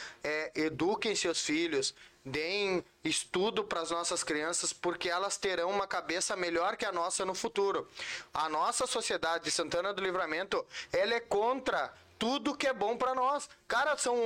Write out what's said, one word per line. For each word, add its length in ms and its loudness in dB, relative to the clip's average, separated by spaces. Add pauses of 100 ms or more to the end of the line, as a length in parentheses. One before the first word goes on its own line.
(220)
é, 320 -2
eduquem 600 2
seus 300 0
filhos, 480 0 (340)
deem 560 0 (200)
estudo 600 0
pras 280 -4
nossas 320 0
crianças, 500 0
porque 360 -2
elas 280 0
terão 320 0
uma 160 0
cabeça 500 -2
melhor 400 2
que 80 -6
a 80 0
nossa 320 0
no 120 -2
futuro. 520 0 (460)
A 160 0
nossa 380 2
sociedade 560 0
de 80 -2
Santana 420 0
do 80 -6
Livramento, 640 0 (260)
ela 220 2
é 60 2
contra 720 0 (240)
tudo 400 0
que 80 -2
é 80 2
bom 240 0
pra 160 2
nós. 340 2 (200)
Cara, 280 2
são 300 0